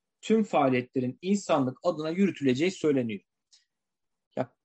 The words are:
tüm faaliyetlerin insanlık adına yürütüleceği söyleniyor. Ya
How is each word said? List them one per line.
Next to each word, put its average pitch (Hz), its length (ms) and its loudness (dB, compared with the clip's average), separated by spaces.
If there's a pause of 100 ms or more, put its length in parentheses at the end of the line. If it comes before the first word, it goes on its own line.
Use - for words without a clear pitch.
(200)
tüm 220 240 2
faaliyetlerin 127 800 0
insanlık 165 600 0
adına 156 280 -2
yürütüleceği 160 600 0
söyleniyor. 127 500 -2 (1160)
Ya 127 160 -6 (120)